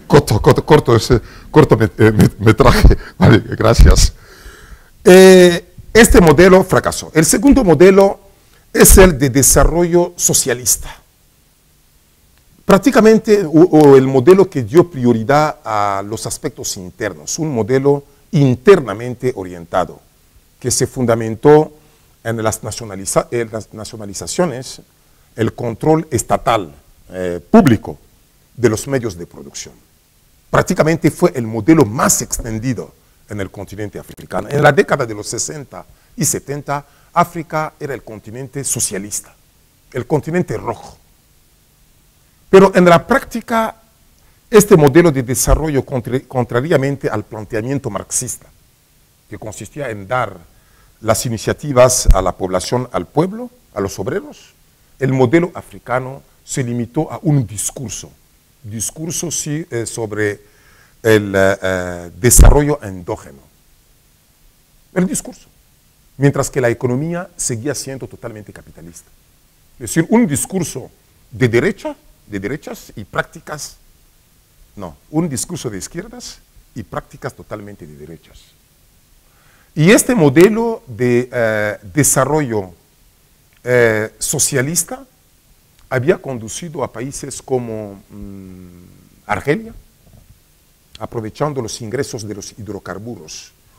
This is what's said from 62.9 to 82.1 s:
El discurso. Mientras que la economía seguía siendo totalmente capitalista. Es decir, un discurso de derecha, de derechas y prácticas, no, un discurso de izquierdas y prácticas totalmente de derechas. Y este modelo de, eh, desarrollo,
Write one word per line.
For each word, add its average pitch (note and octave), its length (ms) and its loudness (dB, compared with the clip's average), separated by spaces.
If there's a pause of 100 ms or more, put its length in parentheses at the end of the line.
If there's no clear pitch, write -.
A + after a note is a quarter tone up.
El F#3 120 0
discurso. - 440 -10 (680)
Mientras C3+ 340 0
que C#3 120 -6
la A#2+ 80 0
economía C#3+ 640 -6
seguía B2 400 -8
siendo C3 320 -14
totalmente G#2+ 460 -18
capitalista. E2 560 -20 (640)
Es - 180 -14
decir, E3 180 -2
un A#3 160 2
discurso C#3+ 640 -6 (400)
de A#2+ 200 -2
derecha, G3 460 -2 (300)
de G#2 140 -10
derechas D3+ 560 -12
y A2 80 -14
prácticas, - 720 -12 (1000)
no, F2 220 -16 (140)
un D#3+ 180 -4
discurso C3 400 -10
de G2+ 80 -12
izquierdas A3 640 -16 (340)
y A#2+ 80 -14
prácticas C3+ 540 -14
totalmente G2+ 500 -18
de D2+ 100 -20
derechas. D#2 440 -20 (1400)
Y D#3+ 160 4
este B3+ 240 2
modelo G#3 720 2
de, B2 440 -2
eh, A2 520 -4
desarrollo, C3 880 -2 (920)